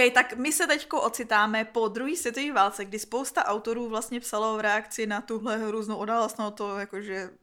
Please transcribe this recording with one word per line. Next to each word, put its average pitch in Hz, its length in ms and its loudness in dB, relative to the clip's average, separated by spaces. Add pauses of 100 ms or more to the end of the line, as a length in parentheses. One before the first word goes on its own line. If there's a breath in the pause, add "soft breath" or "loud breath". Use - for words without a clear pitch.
(140)
tak 247 220 4
my 277 160 0
se 339 140 2
teďko 294 340 0
ocitáme 220 640 2
po 226 240 0
druhé 262 280 -2
světové 277 360 -4
válce, 202 320 4
kdy 196 140 -8
spousta - 460 -2
autorů 226 440 -2
vlastně 220 320 -4
psalo 220 360 -2
v 214 40 -2
reakci 214 460 0
na 208 140 -2
tuhle 220 380 -4
hrůznou 214 380 -2
událost, 220 420 0
no 214 120 -2
to 202 280 -4
jakože. 196 520 -6 (120)